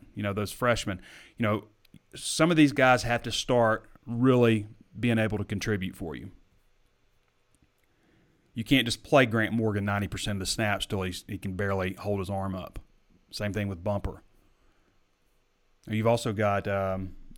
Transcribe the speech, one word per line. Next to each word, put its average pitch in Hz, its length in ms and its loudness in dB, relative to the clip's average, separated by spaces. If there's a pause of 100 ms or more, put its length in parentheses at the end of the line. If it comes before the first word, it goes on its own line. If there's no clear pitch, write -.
(140)
you 101 100 -8
know, 101 100 -4
those 101 180 -4
freshmen. 110 500 -2 (360)
You 120 60 -2
know, 107 200 0 (520)
some - 360 0
of 160 60 4
these 147 140 6
guys 127 320 4
have 120 200 -2
to 113 80 -6
start 113 580 0 (160)
really 117 640 4 (320)
being 113 200 2
able 107 180 0
to 101 60 -4
contribute 98 520 -4
for 78 200 -10
you. - 160 -14 (2250)
You 113 80 -4
can't 131 220 4
just - 180 -4
play 135 220 6
Grant 107 280 0
Morgan 107 320 0
ninety 101 220 0
percent 104 280 -6
of 98 40 -6
the 92 60 -6
snaps 104 400 0
till 98 180 -4
he's, 90 240 -6
he 104 100 -8
can 98 180 -8
barely 95 380 -2
hold 101 260 -4
his 92 100 -4
arm 95 260 -4
up. - 240 -12 (520)
Same 104 220 -6
thing 101 160 -2
with 87 140 -8
Bumper. 101 400 -4 (1600)
You've 107 200 0
also 117 260 2
got, 101 340 0
um, 95 480 -2 (220)